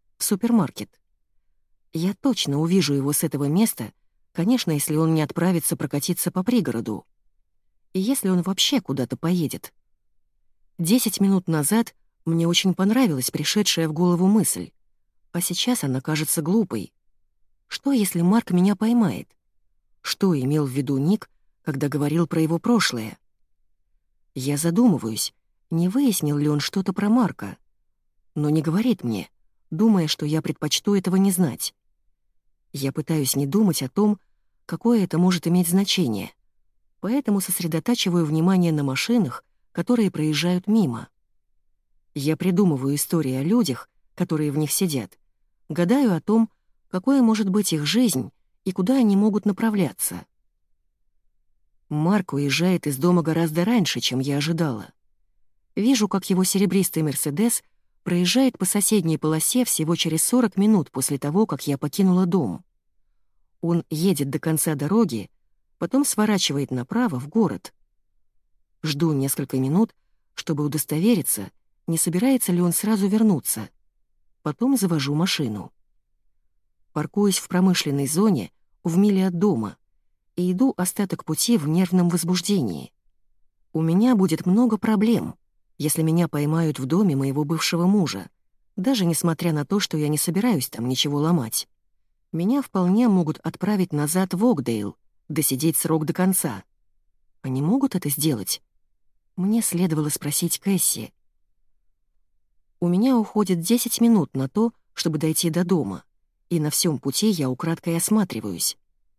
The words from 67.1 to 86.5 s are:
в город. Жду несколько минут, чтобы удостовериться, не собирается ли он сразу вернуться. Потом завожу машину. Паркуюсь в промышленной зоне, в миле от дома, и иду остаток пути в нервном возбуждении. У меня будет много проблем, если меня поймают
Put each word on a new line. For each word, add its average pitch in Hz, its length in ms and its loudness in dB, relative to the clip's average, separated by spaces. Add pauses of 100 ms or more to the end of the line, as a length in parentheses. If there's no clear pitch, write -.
в 143 100 -10
город. 160 440 -2 (1080)
Жду 156 320 -2
несколько 135 420 -4
минут, 151 380 0 (400)
чтобы 147 300 -4
удостовериться, 151 840 -2 (360)
не 165 100 -2
собирается 190 560 0
ли 175 80 2
он 175 120 2
сразу 202 360 0
вернуться. 190 600 0 (720)
Потом 240 340 0
завожу 160 380 0
машину. 143 580 -2 (1200)
Паркуюсь 185 460 0
в - 100 -10
промышленной 175 580 2
зоне, 156 460 0 (300)
в 170 160 0
миле 196 280 4
от 175 120 -2
дома, 139 400 0 (580)
и 180 160 0
иду 247 240 2
остаток - 480 -4
пути 226 320 0
в 143 100 -2
нервном 175 440 2
возбуждении. 165 800 -2 (800)
У 160 80 -2
меня 190 340 4
будет 185 300 2
много 220 320 2
проблем, 214 600 0 (420)
если 151 240 -2
меня 160 260 2
поймают 151 500 0